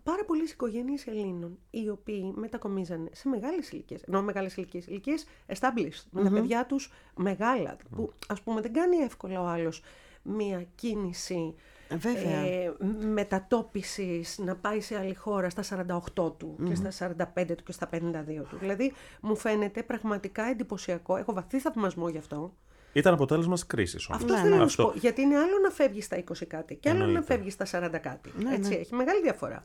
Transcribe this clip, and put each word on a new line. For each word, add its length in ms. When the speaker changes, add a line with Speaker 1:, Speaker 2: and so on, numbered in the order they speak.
Speaker 1:
πάρα 220
πολλές 260
οικογένειες 560
Ελλήνων, 500
οι 200
οποίοι 460
μετακομίζανε 760
σε 180
μεγάλες 420
ηλικίες, 360
ενώ 140
μεγάλες 340
ηλικίες, 320
ηλικίες 380
established, 640
με 120
τα 60
Speaker 2:
Μμμ. 40
Speaker 1:
παιδιά 320
τους 260
μεγάλα, 600
που, 60
Speaker 2:
Μμ. 320
Speaker 1:
ας 80
πούμε, 200
δεν 120
κάνει 240
εύκολα 440
ο 60
άλλος 340
μία 420
κίνηση, 800
Speaker 2:
Ε, 80
βέβαια. 500
Speaker 1:
ε, 340
μ-, 340
μετατόπισης, 1200
να 180
πάει 260
σε 160
άλλη 180
χώρα 340
στα 120
σαράντα 340
οκτώ 440
του 180
και 60
Speaker 2:
Μμμ. 120
Speaker 1:
στα 160
σαράντα 360
πέντε 280
του 80
και 80
στα 160
πενήντα 360
δύο 260
του. 80
Δηλαδή, 360
μου 140
φαίνεται 480
πραγματικά 600
εντυπωσιακό. 720
Έχω 160
βαθύ 260
θαυμασμό 500
γι' 80
αυτό. 360
Speaker 3:
Ήταν 200
αποτέλεσμα 400
της 120
κρίσης, 440
όμως. 120
Speaker 1:
Αυτό 120
Speaker 2:
Ναι, 60
Speaker 1:
θέλω 160
Speaker 2:
ναι. 60
Speaker 1:
να 60
σου 140
Speaker 3:
Αυτό. 120
Speaker 1:
πω, 60
γιατί 220
είναι 140
άλλο 280
να 60
φεύγεις 360
στα 120
είκοσι 280
κάτι 300
και 140
άλλο 100
να 60
Speaker 3:
Εννοείται. 280
Speaker 1:
φεύγεις 200
στα 120
σαράντα 320
κάτι. 340
Speaker 2:
Ναι, 120
Speaker 1:
Έτσι, 140
Speaker 2:
ναι. 60
Speaker 1:
έχει 200
μεγάλη 260
διαφορά. 320